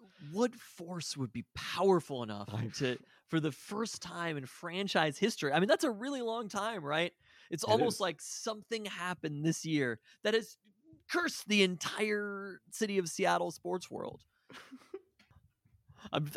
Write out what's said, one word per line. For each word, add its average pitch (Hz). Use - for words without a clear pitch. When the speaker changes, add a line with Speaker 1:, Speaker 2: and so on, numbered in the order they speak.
Speaker 1:
What 240
force 175
would 127
be 120
powerful 170
enough 101
Speaker 2:
I 113
Speaker 1:
to, 127
for 160
the 151
first -
time 170
in 135
franchise 170
history? 196
I 151
mean, 190
that's 302
a 277
really 254
long 226
time, 208
right? 156
It's 170
Speaker 2:
It 208
Speaker 1:
almost 226
Speaker 2:
is. -
Speaker 1:
like 180
something 214
happened 175
this 165
year 139
that 214
has 226
cursed 330
the 208
entire 202
city 202
of 170
Seattle 175
sports 175
world. -
<laughs> -
I'm, 147